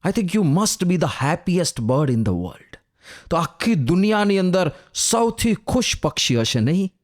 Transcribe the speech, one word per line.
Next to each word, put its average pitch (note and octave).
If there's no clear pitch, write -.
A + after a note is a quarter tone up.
I F3
think G3
you G#3+
must F3+
be F3+
the D#3+
happiest E3+
bird C3+
in A#2+
the G#2
world." -
તો E3+
આખી G#3
દુનિયાની G3
અંદર F#3
સૌથી A3+
ખુશ -
પક્ષી -
હશે A2+
નહીં? F3